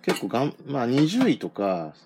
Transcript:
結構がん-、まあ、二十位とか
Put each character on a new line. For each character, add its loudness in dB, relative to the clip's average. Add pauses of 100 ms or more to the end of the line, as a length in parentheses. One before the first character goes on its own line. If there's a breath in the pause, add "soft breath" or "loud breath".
結 0
構 -6
が 0
ん-、 -2 (140)
ま -2
あ、 0
二 4
十 2
位 2
と -8
か -4 (100)